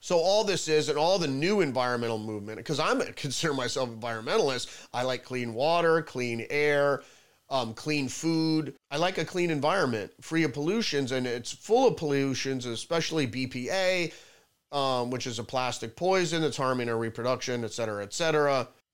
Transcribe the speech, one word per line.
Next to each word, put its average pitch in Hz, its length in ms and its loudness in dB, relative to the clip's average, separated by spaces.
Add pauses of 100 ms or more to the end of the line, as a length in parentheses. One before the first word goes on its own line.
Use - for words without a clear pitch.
So 175 180 2
all 196 240 4
this 190 240 0
is, 151 220 4
and 147 80 2
all 175 200 4
the 165 100 0
new 170 340 2
environmental 123 580 0
movement, 107 460 -8
'cause 147 140 -2
I'm, 214 220 2
I - 100 -4
consider 147 420 -4
myself 127 360 -2
environmentalist. 120 800 -2 (260)
I 123 100 0
like 127 200 -2
clean 123 300 -4
water, 165 480 4
clean 120 480 -4
air, 143 540 2 (460)
um, 120 240 -2
clean 147 360 -4
food. 160 640 0 (160)
I 143 60 -4
like 185 200 0
a 160 80 0
clean 175 240 0
environment, 143 600 0 (100)
free 165 220 0
of 135 100 0
pollutions, 147 580 0
and 127 140 0
it's 120 260 -4
full 247 360 4
of 160 100 2
pollutions, 135 680 0
especially 156 600 -2
B 123 220 -4
P 123 220 -6
A, 185 420 0 (600)
um, 127 400 0
which 127 160 -4
is 117 120 -8
a 117 40 -6
plastic 123 520 -4
poison 175 460 2
that's 147 160 0
harming 127 320 2
our 113 80 2
reproduction, 120 680 -2
et 107 80 -4
cetera, 107 320 -4
et 101 100 -12
cetera. 147 540 2 (260)